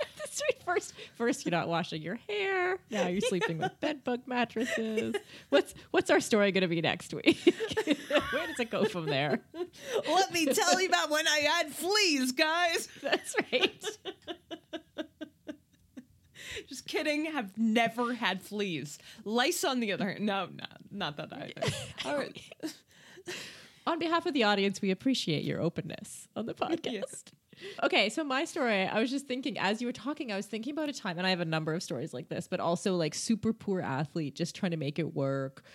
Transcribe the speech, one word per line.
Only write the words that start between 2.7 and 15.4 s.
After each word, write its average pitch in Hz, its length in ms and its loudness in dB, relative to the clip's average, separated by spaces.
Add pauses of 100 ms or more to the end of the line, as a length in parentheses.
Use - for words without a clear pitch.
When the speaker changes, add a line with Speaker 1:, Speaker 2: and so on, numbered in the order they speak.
Speaker 1:
Now 214 180 2
you're 180 120 0
sleeping 285 380 0
with - 220 -2
bed 294 220 -2
bug 247 240 -2
mattresses. 226 880 -2 (360)
What's, 277 240 4 (160)
what's 349 200 4
our 311 100 8
story 202 320 4
gonna 185 160 4
be 165 120 2
next - 320 0
week? - 320 6
<laughs> - 640 4 (240)
Where 339 140 0
does 311 120 -6
it 233 120 0
go - 160 2
from 170 200 0
there? 143 340 2 (680)
Speaker 2:
Let 359 240 6
me 330 140 2
tell 359 340 6
you 370 80 2
about 339 220 4
when 311 180 4
I 302 120 4
had 302 300 2
fleas, 320 640 2
guys. 330 640 2
Speaker 1:
<laughs> - 80 -18
That's - 320 -2 (180)
right. - 320 0 (1120)
Speaker 2:
<laughs> 302 60 -6 (1700)